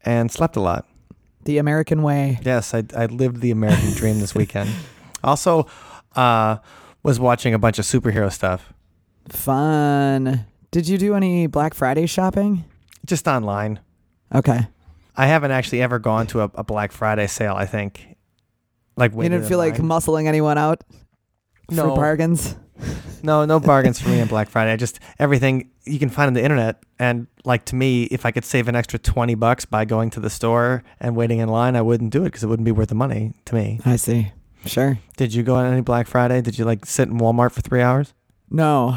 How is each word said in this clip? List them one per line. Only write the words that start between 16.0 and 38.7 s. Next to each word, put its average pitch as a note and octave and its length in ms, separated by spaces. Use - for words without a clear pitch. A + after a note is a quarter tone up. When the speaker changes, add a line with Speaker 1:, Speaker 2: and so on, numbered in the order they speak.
Speaker 1:
gone A2 280
to A#2 120
a, G#2 140
a G#2 100
Black G#2 260
Friday G#2+ 380
sale, G2+ 260
I G2 120
think. G2+ 420
Like, B2 140
Speaker 2:
You A2+ 60
Speaker 1:
waited E3+ 220
Speaker 2:
didn't - 80
feel F3+ 120
Speaker 1:
in E3 100
Speaker 2:
like - 80
Speaker 1:
line. D#3+ 120
Speaker 2:
muscling D#3 360
anyone D3+ 300
out D3+ 260
Speaker 1:
No. E3 200
Speaker 2:
for C3+ 60
bargains? D#3 600
Speaker 1:
No, D3+ 220
no D#3 160
bargains C3+ 400
for B2 80
me A#2+ 140
on A2+ 60
Speaker 2:
<laughs> - 0
Speaker 1:
Black G#2+ 200
Friday. A2 240
I A2+ 40
just, A#2 240
everything C3+ 500
you C#3+ 140
can C#3 100
find C#3+ 200
on C3 40
the A#2+ 100
internet. B2 400
And, A#2+ 280
like, B2 220
to - 100
me, B2+ 280
if - 200
I A#2 60
could A#2 160
save A#2+ 220
an A#2+ 80
extra A#2+ 220
twenty A#2+ 360
bucks A2+ 320
by A2 180
going A2+ 260
to A2 100
the G#2+ 100
store A#2+ 520
and A#2+ 160
waiting A#2 260
in A2+ 100
line, B2 260
I A#2 60
wouldn't A2+ 280
do D3 140
it - 80
'cause - 100
it A2+ 40
wouldn't A2+ 180
be A2+ 80
worth A2 160
the - 60
money A2 400
to - 100
me. A2 300
Speaker 2:
I B2 120
see. A2+ 360
Sure. C3 340
Speaker 1:
Did A#2+ 160
you A#2+ 80
go B2 140
on B2+ 140
any B2+ 120
Black A#2+ 240
Friday? B2 340
Did A#2 180
you, A#2 60
like, A2 220
sit - 240
in A#2 80
Walmart A#2 340
for - 80
three B2 220
hours? B2+ 320
Speaker 2:
No, C#3 460